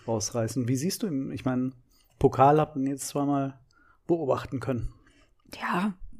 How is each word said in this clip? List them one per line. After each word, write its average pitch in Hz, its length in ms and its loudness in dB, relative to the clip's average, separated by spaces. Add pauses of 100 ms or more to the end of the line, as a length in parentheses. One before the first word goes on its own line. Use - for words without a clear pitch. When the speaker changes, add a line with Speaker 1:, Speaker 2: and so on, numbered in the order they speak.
Speaker 1:
rausreißen. 113 640 -2
Wie 131 80 2
siehst 175 260 -2
du 226 40 -2
ihn? 139 240 -4
Ich 143 160 -8
mein, 127 280 -2 (440)
Pokal 139 420 6
hat 147 160 -2
man 135 100 0
jetzt 139 220 -4
zweimal 143 500 -2 (480)
beobachten 139 540 0
können. 123 320 -4 (680)
Speaker 2:
Ja, 196 340 0 (260)